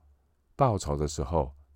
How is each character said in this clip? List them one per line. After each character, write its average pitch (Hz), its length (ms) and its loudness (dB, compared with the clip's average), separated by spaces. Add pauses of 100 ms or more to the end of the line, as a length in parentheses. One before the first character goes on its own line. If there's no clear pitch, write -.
(560)
报 120 220 4
仇 73 200 -4
的 76 100 0
时 76 160 -4
候 71 320 0 (200)